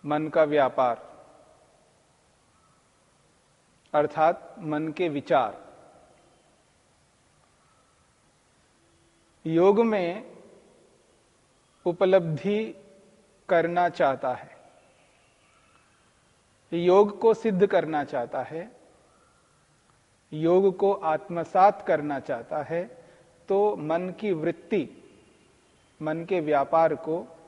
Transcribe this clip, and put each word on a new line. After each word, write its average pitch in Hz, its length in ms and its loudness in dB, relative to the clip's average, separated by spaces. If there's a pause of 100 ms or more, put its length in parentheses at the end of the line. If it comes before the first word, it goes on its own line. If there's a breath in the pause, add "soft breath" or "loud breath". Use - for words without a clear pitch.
मन 151 220 -4
का 156 160 2
व्यापार, 131 800 0 (2750)
अर्थात 156 680 0
मन 156 280 -6
के 165 220 -4
विचार। 135 580 -2 (3750)
योग 180 340 4
में 208 520 -2 (1500)
उपलब्धि 185 1000 0 (680)
करना 175 400 2
चाहता 135 440 -2
है, - 240 -14 (2250)
योग 185 480 4
को 226 120 4
सिद्ध 202 340 0
करना 156 360 0
चाहता 131 380 -6
है, 165 300 -12 (1600)
योग 180 440 2
को 196 160 2
आत्मसात 196 960 0
करना 147 320 -2
चाहता 139 440 -8
है, 170 200 -6 (640 soft breath)
तो 208 280 2
मन 170 340 -4 (100)
की 214 120 -4
वृत्ति, 165 720 -4 (1000)
मन 160 240 -6
के 185 140 -2
व्यापार 151 560 2
को - 420 -8 (100)